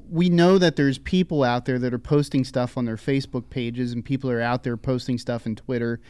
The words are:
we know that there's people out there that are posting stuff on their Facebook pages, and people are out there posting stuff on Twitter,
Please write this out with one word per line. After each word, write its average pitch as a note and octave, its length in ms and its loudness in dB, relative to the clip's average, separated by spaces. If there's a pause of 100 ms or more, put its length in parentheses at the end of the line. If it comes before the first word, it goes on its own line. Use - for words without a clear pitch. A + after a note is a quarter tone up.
we F3 200 0
know F3 280 6
that F3 200 2
there's C#3 220 2
people E3+ 440 0
out B2 220 0
there B2+ 140 0
that A#2+ 140 -2
are B2 60 -2
posting C#3+ 460 0
stuff B2+ 320 -4
on B2 80 -2
their A2+ 100 -4
Facebook C3+ 540 -4
pages, A#2+ 420 -4
and A#2+ 140 -6
people C3 240 -4
are A#2+ 100 0
out A#2+ 240 0
there A#2+ 140 -4
posting B2+ 400 -2
stuff A#2+ 280 -6
on A2 100 -4
Twitter, A#2 440 -4 (100)